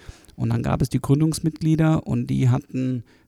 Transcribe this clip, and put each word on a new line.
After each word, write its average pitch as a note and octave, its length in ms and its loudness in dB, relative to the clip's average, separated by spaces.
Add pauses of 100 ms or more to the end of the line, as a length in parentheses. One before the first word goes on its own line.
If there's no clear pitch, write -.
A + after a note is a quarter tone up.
(360)
Und A#2 140 -4
dann A#2 140 -2
gab - 180 0
es C3+ 80 0
die B2+ 100 -2
Gründungsmitglieder D#3 1080 2
und B2+ 220 -2
die C3 220 2
hatten B2+ 540 -2 (240)